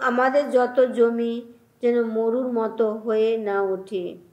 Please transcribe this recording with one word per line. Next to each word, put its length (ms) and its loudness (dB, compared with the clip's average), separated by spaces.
আমাদের 500 2
যত 300 2
জমি 720 0
যেন 220 2
মরুর 480 -2
মতো 400 0
হয়ে 460 0
না 240 -2
ওঠে।" 560 -4